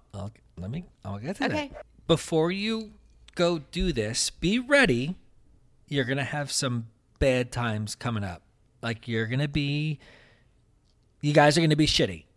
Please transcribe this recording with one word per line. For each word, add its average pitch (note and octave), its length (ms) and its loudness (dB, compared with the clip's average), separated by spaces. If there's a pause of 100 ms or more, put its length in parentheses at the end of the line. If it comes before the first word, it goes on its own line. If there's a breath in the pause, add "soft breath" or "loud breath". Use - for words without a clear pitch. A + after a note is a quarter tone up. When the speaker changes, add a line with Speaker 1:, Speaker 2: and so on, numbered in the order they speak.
(140)
Speaker 1:
I'll, G2+ 180 -10 (240)
let F2+ 140 -8
me, E3+ 140 -8 (200)
I'll G2+ 140 -8
get C#3+ 180 -8
to C4+ 100 -2
Speaker 2:
Okay. D4 220 -2
Speaker 1:
that. - 160 -18 (220)
Before E3 440 2
you G#3+ 420 -4 (420)
go F3 240 2
do F3 340 -2
this, A2+ 380 -2
be G3 280 0
ready. A#3+ 580 2 (720)
You're C#3+ 160 0
gonna C3+ 200 -2
have C#3+ 260 -6
some A#2+ 360 -2 (320)
bad B2+ 340 2
times A2 420 -4
coming A2 300 -4
up. F2 180 -10 (400)
Like, A2+ 240 -6
you're A2+ 200 -2
gonna C3+ 220 0
be, D3 500 -2 (1200 soft breath)
you D3 120 0
guys D3 260 8
are - 20 4
gonna D#3 160 4
be D3+ 100 4
shitty. F#2+ 380 0 (120)